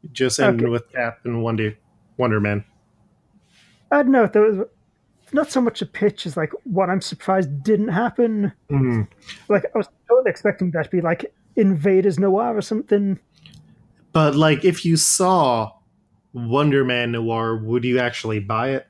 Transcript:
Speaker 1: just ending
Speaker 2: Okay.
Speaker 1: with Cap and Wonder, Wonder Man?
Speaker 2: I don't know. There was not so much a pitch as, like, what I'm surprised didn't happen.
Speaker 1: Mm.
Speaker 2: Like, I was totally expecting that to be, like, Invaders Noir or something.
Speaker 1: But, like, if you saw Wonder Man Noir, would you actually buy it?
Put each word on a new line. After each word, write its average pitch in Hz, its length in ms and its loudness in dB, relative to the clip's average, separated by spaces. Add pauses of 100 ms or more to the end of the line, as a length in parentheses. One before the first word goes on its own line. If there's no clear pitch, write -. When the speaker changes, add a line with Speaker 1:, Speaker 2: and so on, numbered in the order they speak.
(120)
Speaker 1:
just 127 260 -2
ending 120 280 2
Speaker 2:
Okay. 117 40 0
Speaker 1:
with 117 220 -4
Cap 120 320 -6
and 117 180 -4
Wonder, 110 340 -2 (400)
Wonder 117 220 0
Man? 104 260 -2 (1300)
Speaker 2:
I 285 120 2
don't 262 100 2
know. 240 140 4
There 214 160 2
was 208 240 0 (680)
not 302 180 -2
so 262 100 0
much 233 220 -2
a - 40 -6
pitch - 400 -4
as, 151 100 -8
like, 156 160 -4 (120)
what 185 260 -2
I'm 190 100 0
surprised 151 640 -4
didn't 208 240 0
happen. 220 640 -2 (180)
Speaker 1:
Mm. 123 380 0 (400)
Speaker 2:
Like, 208 160 2 (100)
I 226 40 0
was 202 100 -4 (200)
totally 247 220 4
expecting 190 420 -2
that 156 120 -4
to - 60 -12
be, 180 100 0
like, 170 340 -4 (220)
Invaders 190 640 2
Noir 214 360 0
or 202 60 -2
something. 202 560 -2 (920)
Speaker 1:
But, 151 240 2
like, 156 280 4
if 175 200 2
you 165 120 2
saw 147 760 2 (600)
Wonder 135 520 2
Man 120 280 -2
Noir, 113 440 -2
would 113 280 -2
you 123 140 0
actually 117 400 -4
buy 110 320 -4
it? 131 200 -6